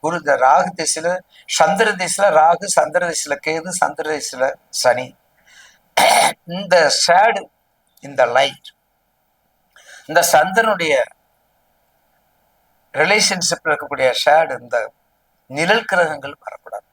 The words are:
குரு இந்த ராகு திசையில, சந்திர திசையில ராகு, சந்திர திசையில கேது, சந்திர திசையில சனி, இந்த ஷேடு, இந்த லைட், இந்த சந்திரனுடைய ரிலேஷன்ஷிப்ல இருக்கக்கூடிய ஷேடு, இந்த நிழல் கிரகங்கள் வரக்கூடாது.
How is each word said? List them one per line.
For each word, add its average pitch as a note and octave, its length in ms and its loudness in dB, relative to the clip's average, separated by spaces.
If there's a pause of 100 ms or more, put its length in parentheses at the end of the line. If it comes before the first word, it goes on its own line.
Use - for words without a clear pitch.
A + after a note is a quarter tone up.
குரு E3 200 -4
இந்த D3 140 0 (100)
ராகு F3+ 340 2
திசையில, D#3+ 300 -4 (400)
சந்திர F#3 400 2 (120)
திசையில G3 360 0
ராகு, E3+ 300 2 (100)
சந்திர E3+ 340 0
திசையில D3 260 -6 (100)
கேது, D#3+ 240 -6 (100)
சந்திர D#3 260 -2 (120)
திசையில C3 280 -4 (360)
சனி, B2+ 240 0 (1500)
இந்த F#3 220 0 (220)
ஷேடு, G#3 440 2 (640)
இந்த C#3 200 0 (120)
லைட், C#3 340 -2 (1400)
இந்த D#3+ 140 4 (120)
சந்திரனுடைய F3+ 600 2 (2000)
ரிலேஷன்ஷிப்ல F3 760 0
இருக்கக்கூடிய C3+ 360 -2 (140)
ஷேடு, D3+ 400 4
இந்த A#2+ 160 -6 (720)
நிழல் F3+ 400 0
கிரகங்கள் D3+ 560 -2
வரக்கூடாது. - 460 -16